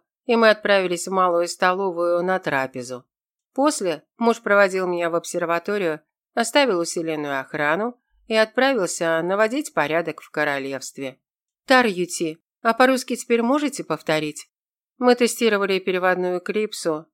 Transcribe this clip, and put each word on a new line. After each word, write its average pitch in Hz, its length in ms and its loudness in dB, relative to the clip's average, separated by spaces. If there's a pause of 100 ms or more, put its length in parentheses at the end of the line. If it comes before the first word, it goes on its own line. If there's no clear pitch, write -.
(240)
и 233 120 2
мы 226 120 6
отправились 196 580 2
в 190 60 -6
малую 180 340 2
столовую 175 760 0
на 185 160 0
трапезу. 131 680 -6 (500)
После 214 500 -2 (120)
муж 233 240 2
проводил 196 460 2
меня 170 240 -2
в 170 60 0
обсерваторию, 170 840 -2 (340)
оставил 233 440 2
усиленную 156 600 -4
охрану 156 600 -2 (260)
и 220 80 -4
отправился 220 880 2
наводить 214 520 -2
порядок 160 460 -2
в - 100 -20
королевстве. 139 880 -6 (480)
«Тар-Юти, 180 720 0 (240)
а 226 120 2
по-русски 254 420 2
теперь 233 260 0
можете 285 420 -2
повторить?» 156 640 -4 (500)
Мы 247 160 4
тестировали 208 640 0
переводную 180 600 -2
клипсу, 185 720 -6